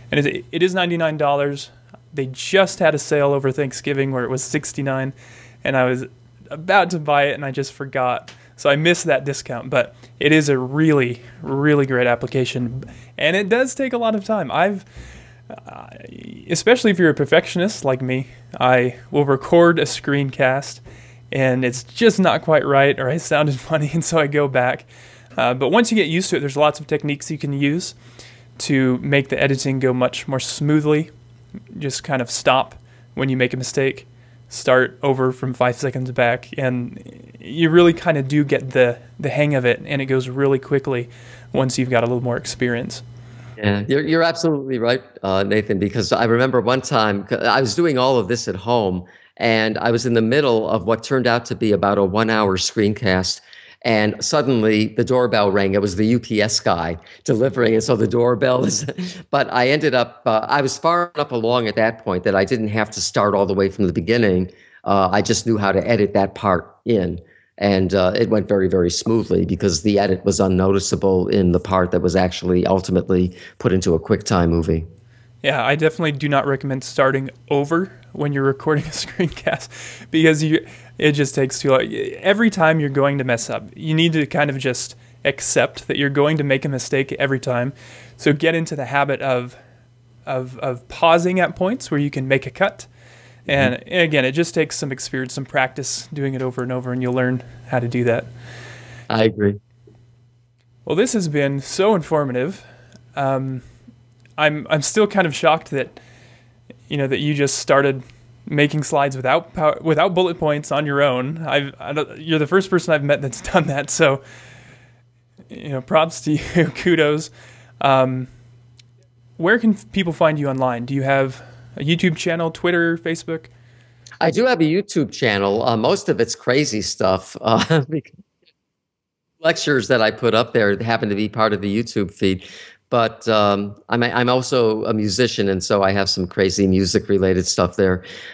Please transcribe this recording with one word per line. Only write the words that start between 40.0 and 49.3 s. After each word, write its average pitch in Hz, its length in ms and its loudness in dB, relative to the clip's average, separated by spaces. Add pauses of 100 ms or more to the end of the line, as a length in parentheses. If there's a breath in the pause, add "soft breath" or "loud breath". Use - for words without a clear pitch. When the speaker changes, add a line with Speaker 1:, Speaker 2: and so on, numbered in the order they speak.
Speaker 1:
goes 131 220 0
really 135 300 2
quickly 135 500 -2 (440 loud breath)
once 131 260 0
you've 127 120 -2
got 117 120 2
a 117 40 2
little 123 160 -2
more 123 140 -4
experience. - 680 -6 (540 loud breath)
Speaker 2:
Yeah, 101 300 -2
you're, 135 140 0
you're 160 220 0
absolutely 151 560 0
right, 120 240 0 (200)
uh, 95 200 2
Nathan, 104 360 0
because 101 340 -2
I 117 120 2
remember 123 360 2
one 123 200 0
time, 107 480 0
c-, - 80 -2
I 117 240 2
was 110 140 0
doing 165 240 0
all 131 180 2
of 104 120 0
this - 200 -4
at 95 80 -4
home, 95 480 -2 (320 loud breath)